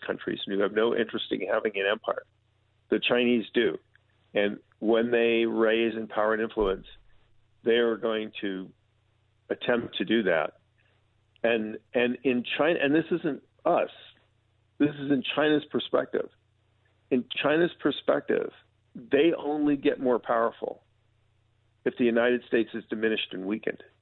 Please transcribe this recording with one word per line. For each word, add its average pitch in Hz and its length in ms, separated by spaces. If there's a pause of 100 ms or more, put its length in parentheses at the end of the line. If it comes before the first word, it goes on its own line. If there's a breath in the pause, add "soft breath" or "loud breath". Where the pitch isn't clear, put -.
countries. - 440
We 98 100
have 98 140
no 110 240
interest 113 340
in 104 160
having 110 300
an 98 100
empire. 104 380 (640)
The 110 80
Chinese 120 460 (100)
do. 104 240 (560)
And 104 240 (220)
when 113 320
they 117 340
raise 113 480
in 110 140
power 110 240
and 110 100
influence, 104 440 (760)
they 117 140
are 117 200
going 110 440
to 95 280 (800)
attempt - 500
to 107 60
do 110 200
that. 82 300 (880)
And, 110 340 (160)
and 123 320
in 123 180 (140)
China, 156 260
and 139 120
this 160 160
isn't 165 320 (240)
us, 110 240 (880)
this 147 120
is 143 200
in 135 120 (120)
China's 151 320
perspective. - 640 (800)
In 123 140 (180)
China's 156 380
perspective, - 680 (440)
they 147 420
only 147 400
get 127 240
more 123 180
powerful - 640 (1040)
if 123 140
the 127 60
United 117 420
States 113 280
is 110 140
diminished 110 440
and 92 120
weakened. 107 380 (200)